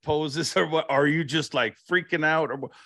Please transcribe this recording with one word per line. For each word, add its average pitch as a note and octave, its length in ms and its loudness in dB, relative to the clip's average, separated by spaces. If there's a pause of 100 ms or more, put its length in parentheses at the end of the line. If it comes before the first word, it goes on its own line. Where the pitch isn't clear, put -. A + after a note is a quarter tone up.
poses," D3+ 520 -2
<laughs> - 20 -8
or F3+ 100 2
what? D#3 240 0
Are C#3 160 4
you D#3+ 180 2
just, C#3+ 280 -2
like, A#2+ 240 0 (140)
freaking F3 340 0
out? D#3 260 2
Or C3+ 60 -4
what? C3 160 -10 (140)